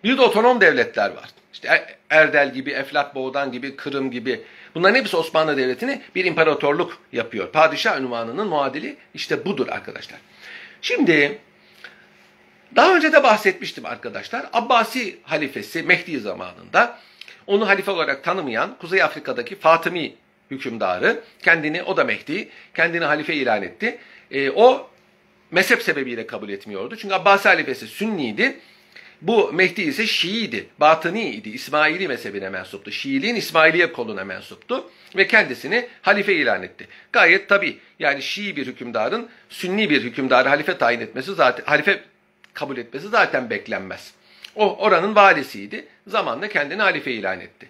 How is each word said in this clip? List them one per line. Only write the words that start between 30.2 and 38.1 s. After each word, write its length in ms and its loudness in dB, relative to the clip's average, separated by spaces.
Batıni 500 2
idi, 200 -10
İsmaili 580 -2
mezhebine 420 -8
mensuptu. 420 -12
Şiiliğin 440 -4
İsmailiye 560 2
koluna 320 -8
mensuptu 680 -10
ve 120 2
kendisini 600 0
halife 320 2
ilan 300 0
etti. 240 -18
Gayet 380 4
tabii, 300 2
yani 220 0